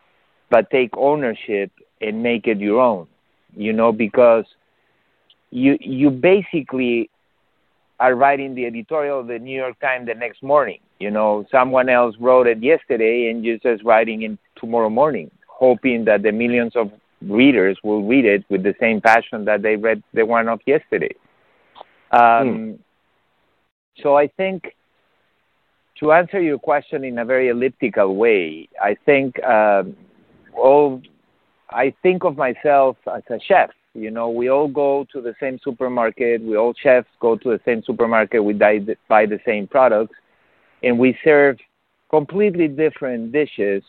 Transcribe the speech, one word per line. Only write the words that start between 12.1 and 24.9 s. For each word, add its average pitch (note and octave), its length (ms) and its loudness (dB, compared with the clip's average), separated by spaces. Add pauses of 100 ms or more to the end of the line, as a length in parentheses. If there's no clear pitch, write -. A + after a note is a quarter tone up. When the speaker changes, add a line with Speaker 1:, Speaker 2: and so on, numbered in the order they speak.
Speaker 1:
wrote B2+ 300 4
it A2+ 140 -2
yesterday A#2 680 0
and A2+ 140 -6
you're A2+ 140 -4
just A2 260 -2
writing A2 380 2
it G#2+ 160 -10 (160)
tomorrow A2+ 360 -2
morning, A#2 400 -2 (180)
hoping B2 560 0
that G#2 180 2
the G#2+ 80 2
millions A#2+ 460 -2
of G#2+ 160 -4 (300)
readers G#2 600 2
will G#2+ 240 -2
read B2+ 180 2
it G2+ 260 2
with F#2+ 120 -2
the G2 160 -2
same A2+ 220 -2
passion A2+ 460 0
that G#2 160 -2
they G#2+ 120 0
read G#2+ 280 -4 (120)
the A2+ 100 2
one A2+ 240 -2
of A2+ 160 -4
yesterday. C3 520 -2 (960)
Um, B2 80 6 (280)
Speaker 2:
Hmm. A2 240 -6 (1300)
Speaker 1:
so C#3+ 160 2
I D3 120 2
think, F#3+ 480 -8 (1200)